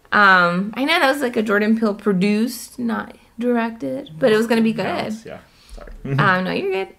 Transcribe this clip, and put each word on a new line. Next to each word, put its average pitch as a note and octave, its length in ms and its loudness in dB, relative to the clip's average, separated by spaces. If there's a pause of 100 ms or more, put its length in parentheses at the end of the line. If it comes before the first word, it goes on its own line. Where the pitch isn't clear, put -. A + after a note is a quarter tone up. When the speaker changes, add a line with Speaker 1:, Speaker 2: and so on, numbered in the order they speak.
(120)
Speaker 1:
Um, F#3+ 640 4
I B3+ 80 -2
know D#4+ 160 0
that C4+ 120 4
was, D4 100 -4
like, A#3+ 140 -4
a A3+ 60 0
Jordan G#3+ 360 2
Peele G#3+ 160 0
produced, G#3 840 -2
not A3+ 380 -6 (220)
directed, A#3+ 800 -4
but B3+ 120 4
it G#3+ 60 4
was A3+ 100 2
gonna A3+ 140 2
be A3+ 120 2
good. G3 120 -4
Speaker 2:
Counts, A3+ 400 -6
yeah. - 140 -12 (360)
Sorry. - 160 -16 (140)
<laughs> C3+ 140 -2
Speaker 1:
Um, F#3 260 2
no, F#3 80 -4
you're F4 200 -2
good. F#4+ 160 -4 (100)